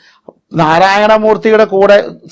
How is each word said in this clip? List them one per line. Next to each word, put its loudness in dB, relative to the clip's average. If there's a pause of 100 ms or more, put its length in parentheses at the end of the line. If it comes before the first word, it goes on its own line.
(600)
നാരായണമൂർത്തിയുടെ 0
കൂടെ 2 (340)